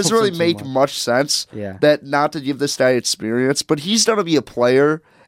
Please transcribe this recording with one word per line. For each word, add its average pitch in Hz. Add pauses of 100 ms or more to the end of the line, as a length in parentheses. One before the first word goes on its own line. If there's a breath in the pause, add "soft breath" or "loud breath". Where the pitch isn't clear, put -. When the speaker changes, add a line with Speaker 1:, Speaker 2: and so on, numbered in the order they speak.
Speaker 1:
doesn't 190
really 214
Speaker 2:
them 170
too 170
Speaker 1:
make 170
Speaker 2:
much. 104
Speaker 1:
much 135
sense -
Speaker 2:
Yeah. 101
Speaker 1:
that 151
not 143
to 160
give 139
this 139
guy 131
experience, 123
but 151
he's 202
gonna 208
be 165
a 135
player. 135 (260 soft breath)